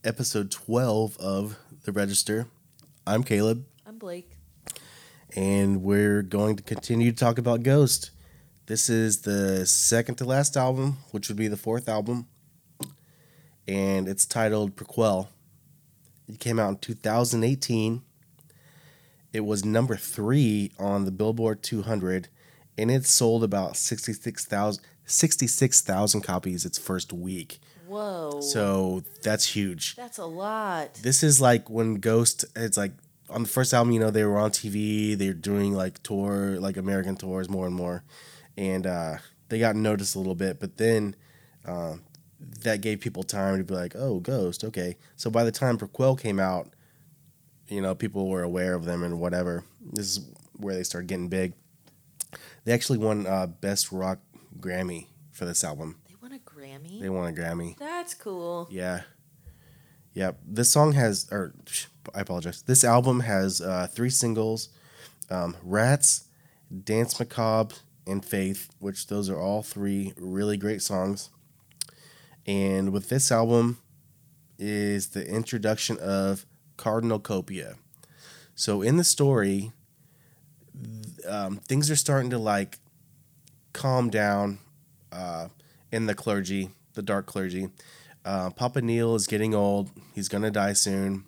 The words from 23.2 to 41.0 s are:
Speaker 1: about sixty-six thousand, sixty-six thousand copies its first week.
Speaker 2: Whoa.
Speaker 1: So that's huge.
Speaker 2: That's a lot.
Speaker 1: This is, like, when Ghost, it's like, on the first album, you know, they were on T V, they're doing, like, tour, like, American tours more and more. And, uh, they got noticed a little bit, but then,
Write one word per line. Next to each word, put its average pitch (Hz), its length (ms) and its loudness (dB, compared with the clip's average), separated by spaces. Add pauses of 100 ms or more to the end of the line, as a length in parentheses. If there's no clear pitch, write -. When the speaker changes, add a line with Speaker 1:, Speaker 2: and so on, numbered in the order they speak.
Speaker 1:
about 98 340 0
sixty-six - 680 -4
thousand, 104 400 -2 (200)
sixty-six - 760 4
thousand 101 400 2
copies 90 440 -4
its 87 140 -6
first 92 340 -4
week. 90 460 -8 (300)
Speaker 2:
Whoa. 180 520 -6
Speaker 1:
So 98 640 2 (180)
that's 107 240 2
huge. 98 480 -2
Speaker 2:
That's 240 240 -14
a 180 80 -8
lot. 185 680 -4
Speaker 1:
This 127 280 2
is, 143 180 6
like, 120 300 6
when 113 240 0
Ghost, 113 500 2 (120)
it's 113 200 -2
like, 101 140 0 (400)
on 117 140 -4
the 110 40 -6
first 127 240 2
album, 120 200 6
you 113 80 4
know, 110 100 4
they 107 140 4
were 104 140 4
on 107 120 2
T - 180 -4
V, 107 460 0
they're 98 180 0
doing, 101 400 0
like, 95 300 -4
tour, 98 560 -2
like, 98 180 -2
American 95 380 0
tours 92 340 -4
more 92 160 -2
and 90 120 -4
more. 87 260 -4 (540)
And, 95 320 -2
uh, 82 300 -4 (320)
they 113 100 0
got 110 160 4
noticed 107 400 0
a - 20 -4
little 92 160 -2
bit, 92 240 -2
but 98 200 -10
then, 110 360 2 (500)